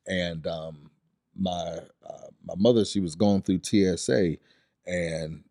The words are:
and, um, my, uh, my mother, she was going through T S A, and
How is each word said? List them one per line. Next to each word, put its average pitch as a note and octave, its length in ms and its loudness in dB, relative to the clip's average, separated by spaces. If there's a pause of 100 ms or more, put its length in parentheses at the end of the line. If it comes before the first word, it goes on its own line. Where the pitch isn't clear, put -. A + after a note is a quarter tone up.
and, F2 400 -4
um, D#2+ 440 -10 (500)
my, E2+ 380 -4 (260)
uh, - 220 -18 (180)
my E2+ 120 -12
mother, A2 280 6
she - 140 -2
was F2 160 -2
going G2 280 4
through F#2+ 160 0
T G2 280 2
S E2+ 220 -2
A, F#2+ 300 2 (480)
and E2 640 -6